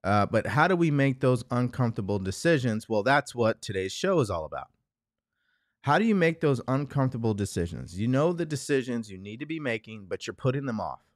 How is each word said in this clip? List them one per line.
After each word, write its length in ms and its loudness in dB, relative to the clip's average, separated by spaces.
Uh, 240 4
but 220 0
how 180 4
do 80 4
we 160 2
make 300 2
those 300 2
uncomfortable 680 0
decisions? 720 0
Well, 160 2
that's 320 2
what 260 2
today's 300 -4
show 260 0
is 120 2
all 140 -4
about. 220 -10
How 180 4
do 40 2
you 120 4
make 240 2
those 260 2
uncomfortable 680 0
decisions? 680 -4
You 80 0
know 240 2
the 120 -2
decisions 680 -2
you 60 -14
need 220 -12
to 80 -10
be 140 -8
making, 480 -6
but 180 -6
you're 80 -8
putting 320 -2
them 140 -4
off. 200 -8